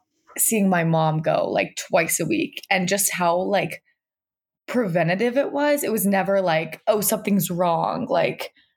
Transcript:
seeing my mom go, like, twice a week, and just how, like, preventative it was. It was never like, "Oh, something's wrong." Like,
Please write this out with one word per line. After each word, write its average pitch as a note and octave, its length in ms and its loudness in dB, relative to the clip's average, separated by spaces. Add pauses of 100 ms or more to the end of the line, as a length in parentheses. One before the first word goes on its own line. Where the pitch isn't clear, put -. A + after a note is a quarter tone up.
(380)
seeing G#3 300 2
my F3 160 2
mom D#3+ 380 2
go, - 280 0
like, - 280 -2
twice - 420 -2
a E3 60 -4
week, - 440 -4
and F#3 200 0
just - 240 0
how, F3 240 0
like, F#3 440 -2 (840)
preventative F#3+ 720 0
it C#4+ 140 0
was. D4 320 0
It - 80 -2
was A3 140 0
never G3 360 2
like, E3 460 -2
"Oh, G#3+ 140 2
something's G3+ 500 0
wrong." E3+ 560 0
Like, - 460 -2 (240)